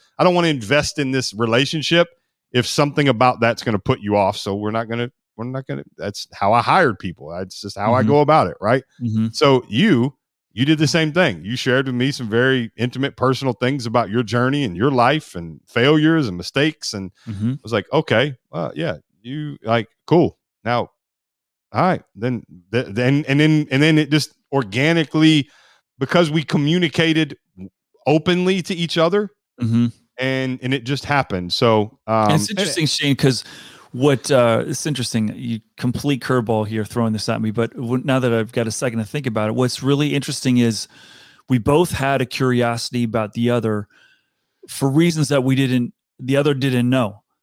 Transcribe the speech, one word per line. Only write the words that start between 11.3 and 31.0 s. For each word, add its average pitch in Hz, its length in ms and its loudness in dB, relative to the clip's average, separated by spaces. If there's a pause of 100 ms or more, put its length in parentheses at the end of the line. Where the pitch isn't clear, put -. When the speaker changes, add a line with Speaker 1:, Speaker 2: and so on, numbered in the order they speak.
Speaker 1:
You 117 100 -6
shared 131 300 0
with 127 80 -4
me 127 180 0
some 123 160 -8
very 120 480 2
intimate 123 400 -4
personal 127 380 0
things 127 320 -2
about 113 240 0
your 117 120 0
journey 123 420 0
and 87 120 -6
your 117 140 0
life 135 440 0
and 82 320 -12
failures 151 640 2
and 90 80 -6
mistakes. 143 560 -4
And 95 180 -10 (160)
Speaker 2:
Mm-hmm. 110 260 -4
Speaker 1:
I 143 100 -8
was 107 100 -14
like, 101 180 -2
"Okay, 135 460 0 (140)
well, - 260 -8
yeah, 147 220 -6 (240)
you, 143 400 -12
like, 113 260 0 (180)
cool. 151 320 2 (240)
Now, 113 280 -2 (800)
all 117 100 2
right, 175 200 2 (120)
then, 117 300 -4 (280)
th-, 120 180 0
then," 127 380 2
and 139 120 2
then, 151 300 4
and 135 120 2
then 156 160 4
it 147 120 0
just 151 240 0 (180)
organically, 147 960 2 (500)
because 160 320 0
we 156 140 0
communicated 160 960 0 (680)
openly 180 560 2
to 196 120 -6
each 170 240 -4
other, 190 320 2 (300)
Speaker 2:
Mm-hmm. 117 260 2 (320)
Speaker 1:
and, 131 440 -2
and 127 120 -2
it 120 100 -4
just 135 220 -4